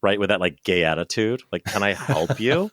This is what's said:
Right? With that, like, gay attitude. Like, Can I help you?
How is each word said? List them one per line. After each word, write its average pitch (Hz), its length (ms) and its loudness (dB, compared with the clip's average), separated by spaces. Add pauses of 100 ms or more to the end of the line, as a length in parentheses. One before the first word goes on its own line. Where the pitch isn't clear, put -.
Right? 101 180 2
With 101 100 0
that, 98 120 2
like, 90 220 -2
gay 90 200 2
attitude. 85 680 -2
Like, 87 120 -6
Can - 200 -4
I 101 100 2
help 80 460 -2
you? 156 340 0